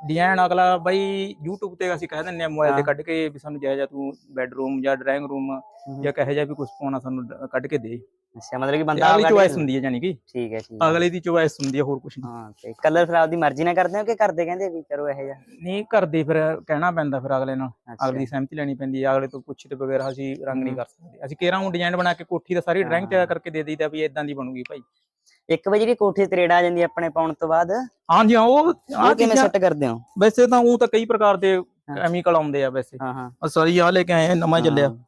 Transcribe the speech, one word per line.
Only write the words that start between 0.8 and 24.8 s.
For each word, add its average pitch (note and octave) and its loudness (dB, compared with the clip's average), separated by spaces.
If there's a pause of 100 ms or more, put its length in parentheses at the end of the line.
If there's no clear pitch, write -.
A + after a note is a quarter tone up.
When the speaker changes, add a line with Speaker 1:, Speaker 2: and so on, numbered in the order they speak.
Speaker 1:
YouTube F#3+ -8
ਤੇ F3+ -4
ਅਸੀਂ E3 -10
ਕਹਿ D#3 -8
ਦਿੰਦੇ E3+ -8
ਆ, D#3+ -2
ਮੋਬਾਈਲ D3+ 2
ਤੇ C#3 2
Speaker 2:
ਹਾਂ। C#3+ 2
Speaker 1:
ਕੱਢ C#3+ -2
ਕੇ D#3+ -2
ਵੀ D3 -16
ਸਾਨੂੰ D3 -12
ਜਿਹੋ C#3 -2
ਜਿਹਾ C#3 -4
ਤੂੰ C#3 -8 (180)
ਬੈਡਰੂਮ C3 -4
ਜਾਂ C3+ 2
ਡਰਾਇੰਗ C3+ -2
ਰੂਮ C#3 -6 (380)
Speaker 2:
ਹੂੰ। C3+ -12
Speaker 1:
ਜਾਂ C#3+ -2
ਕਿਹੋ C#3 -2
ਜਿਹਾ D3 0
ਵੀ D3 -10
ਕੁਛ C#3+ -8 (100)
ਪਾਉਣਾ C#3 -6
ਸਾਨੂੰ B2+ -8
ਡ-, - -14
ਕੱਢ C3 -4
ਕੇ D3+ -4
ਦੇ। A#2 -8 (360)
Speaker 2:
ਅੱਛਾ, A#2 -12
ਮਤਲਬ C3+ -2
ਕਿ D3+ 2
Speaker 1:
ਤੇ D#3+ 0
Speaker 2:
ਬੰਦਾ D#3 0
Speaker 1:
ਅਗਲੀ D#3+ 6
Speaker 2:
ਆਪ D#3+ 4
ਕੱਢ D#3+ 4
Speaker 1:
ਚੁਆਇਸ G3 6
Speaker 2:
ਕੇ C#3 -4
Speaker 1:
ਹੁੰਦੀ C3+ -2
ਹੈ, C3+ 0
ਜਾਣੀ B2+ -2
ਕਿ F3+ -4 (220)
Speaker 2:
ਠੀਕ A#2 -6
ਹੈ, A2+ -6
ਠੀਕ A2 -10
ਹੈ। D#3+ 2
Speaker 1:
ਅਗਲੇ E3+ 2
ਦੀ F3+ -6
ਚੁਆਇਸ E3 2
ਹੁੰਦੀ C3+ -4
ਹੈ, C#3+ 0
ਹੋਰ C3+ -4
ਕੁਛ C#3+ -16
ਨਹੀਂ। B2+ -12
Speaker 2:
ਹਾਂ, A2+ -16 (120)
ਤੇ A2+ -14 (100)
ਕਲਰ E3 4
ਫਿਰ E3+ -2
ਆਪਦੀ D#3+ 4
ਮਰਜ਼ੀ D3+ 0
ਨਾਲ F3 0
ਕਰਦੇ F3+ 0
ਹੋ G#3+ -4
ਕਿ A3 -2
ਕਰਦੇ F3+ 0
ਕਹਿੰਦੇ F3+ -4
ਵੀ E3 -8
ਕਰੋ D3 -6
ਇਹੋ C#3 -6
ਜਿਹਾ? C#3 -10 (260)
Speaker 1:
ਨਹੀਂ, G3 -6
ਕਰਦੇ E3 2
ਫਿਰ D#3+ 0 (300)
ਕਹਿਣਾ D#3+ 0
ਪੈਂਦਾ D3 -2
ਫਿਰ C3+ -2
ਅਗਲੇ C3 -2
ਨਾਲ, C3 -6 (240)
Speaker 2:
ਅੱਛਾ। C3 -4
Speaker 1:
ਅਗਲੇ C3 -4
ਦੀ C3+ -2
ਸਹਿਮਤੀ C3+ -6
ਲੈਣੀ C#3+ -6
ਪੈਂਦੀ C3 -6
ਹੈ, C3+ 2
ਅਗਲੇ C3+ 0
ਤੋਂ C3 -12
ਪੁੱਛੇ C#3 -18
ਤੇ C#3+ -8
ਬਗੈਰ C3+ -4
ਅਸੀਂ C3+ -8 (100)
ਰੰਗ C3 -6
ਨਹੀਂ C3 -6
Speaker 2:
ਹੂੰ। C3 -8
Speaker 1:
ਕਰ A#2+ -8
ਸਕਦੇ। - -20
ਅਸੀਂ C#3+ -12
ਕੇਰਾਂ F3 0
ਹੁਣ F#3+ -4
ਡਿਜ਼ਾਈਨ F3 -2
ਬਣਾ F3+ 2
ਕੇ E3+ -8
ਕੋਠੀ F3 -6
ਦਾ F3 0
ਸਾਰੀ F3+ 0
ਡਰਾਇੰਗ E3+ -2
ਤਿਆਰ F#3 2
Speaker 2:
ਹਾਂ। F3 2
Speaker 1:
ਕਰਕੇ E3+ -4
ਦੇ D#3 -4
ਦਈਦਾ D#3 -4
ਵੀ D#3 -4
ਇਦਾਂ D3 -4
ਦੀ D3 -6
ਬਣੂਗੀ B2+ -8
ਭਾਈ। C#3 -14 (680)